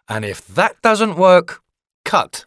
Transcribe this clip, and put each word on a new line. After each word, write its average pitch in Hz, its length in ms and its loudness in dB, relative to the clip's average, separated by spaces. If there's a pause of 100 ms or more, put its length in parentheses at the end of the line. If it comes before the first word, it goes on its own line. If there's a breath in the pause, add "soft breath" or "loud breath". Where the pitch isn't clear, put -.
and 110 180 -8
if 95 300 -12
that 185 280 -2
doesn't 220 320 0
work, 180 480 2 (420)
cut - 420 -4